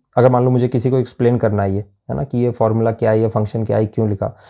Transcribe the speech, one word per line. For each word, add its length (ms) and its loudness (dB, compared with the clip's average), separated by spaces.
अगर 140 6
मान 140 2
लो 60 2
मुझे 180 2
किसी 220 0
को 80 2
एक्सप्लेन 400 0
करना 240 0
है 120 -2
ये, 100 -4
है 60 -4
ना, 80 -4
कि 140 -6
ये 120 0
फॉर्मूला 420 0
क्या 180 -2
है, 100 2
ये 80 0
फंक्शन 360 -4
क्या 120 -2
है, 100 0
क्यों 220 -2
लिखा, 200 -4